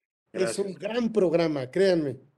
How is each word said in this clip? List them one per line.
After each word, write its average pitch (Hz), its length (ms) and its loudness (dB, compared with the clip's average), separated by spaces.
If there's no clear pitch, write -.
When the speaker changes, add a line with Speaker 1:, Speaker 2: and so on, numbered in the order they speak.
Speaker 1:
Es - 280 -2
un 202 60 -4
Speaker 2:
Gracias. 185 140 -10
Speaker 1:
gran 220 320 -2
programa, 165 600 2
créanme. 170 460 2